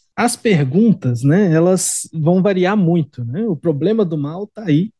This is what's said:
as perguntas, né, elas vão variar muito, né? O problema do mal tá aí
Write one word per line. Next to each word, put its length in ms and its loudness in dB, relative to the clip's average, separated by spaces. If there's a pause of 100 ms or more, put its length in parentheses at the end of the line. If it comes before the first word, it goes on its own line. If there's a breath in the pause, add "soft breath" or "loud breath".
(140)
as 220 -2
perguntas, 880 0
né, 280 4
elas 600 0
vão 300 0
variar 340 0
muito, 480 0
né? 220 -6
O 100 -2
problema 480 -2
do 140 -6
mal 280 -8
tá 200 -18
aí 340 0